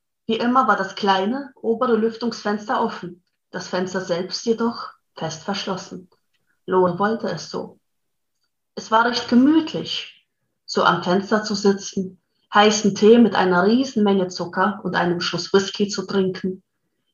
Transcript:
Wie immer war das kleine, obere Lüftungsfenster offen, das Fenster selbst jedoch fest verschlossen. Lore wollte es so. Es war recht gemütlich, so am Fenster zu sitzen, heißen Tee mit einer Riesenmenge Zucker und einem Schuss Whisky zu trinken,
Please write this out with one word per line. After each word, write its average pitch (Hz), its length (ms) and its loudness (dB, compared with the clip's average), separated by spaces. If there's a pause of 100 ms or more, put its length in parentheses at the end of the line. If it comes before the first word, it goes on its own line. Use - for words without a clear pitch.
(280)
Wie 226 100 -2
immer 247 300 2
war 208 80 4
das 190 200 -4
kleine, 208 600 -2
obere 226 400 -2
Lüftungsfenster 220 880 -4
offen, - 400 -8 (260)
das 180 200 -12
Fenster 185 320 -4
selbst 180 440 -6
jedoch 233 440 -2 (260)
fest - 280 -10
verschlossen. 185 680 -8 (560)
Lore 180 340 2
wollte 220 300 -2
es 170 200 -8
so. - 300 -10 (960)
Es - 160 -12
war 226 140 4
recht 240 220 -4
gemütlich, 262 1000 2 (380)
so - 180 -2
am 175 200 2
Fenster 196 400 0
zu 208 120 -4
sitzen, 196 680 -2 (320)
heißen 214 400 4
Tee 214 240 8
mit 233 180 6
einer 180 300 2
Riesenmenge 208 600 2
Zucker 185 560 -4
und 175 120 -4
einem 175 240 0
Schuss - 320 -6
Whisky 202 360 2
zu 196 180 -6
trinken, 190 580 -4 (500)